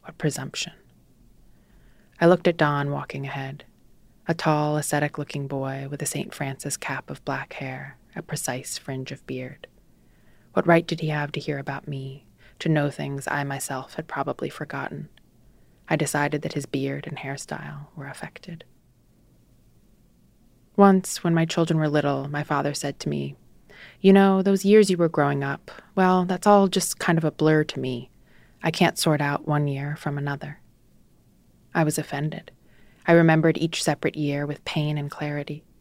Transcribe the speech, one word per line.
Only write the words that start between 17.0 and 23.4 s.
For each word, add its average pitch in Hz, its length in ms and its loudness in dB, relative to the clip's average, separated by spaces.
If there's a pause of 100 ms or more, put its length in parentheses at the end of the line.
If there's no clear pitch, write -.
and 147 120 -10
hairstyle 143 760 -10
were 139 120 -12
affected. 160 580 -14 (2000)
Once, 196 460 6
when 170 120 2
my 165 100 4
children 165 340 0
were 156 100 2
little, 143 400 0
my 147 140 -6
father 143 320 -2
said 143 260 -6
to - 80 -6
me, 143 280 -6 (640)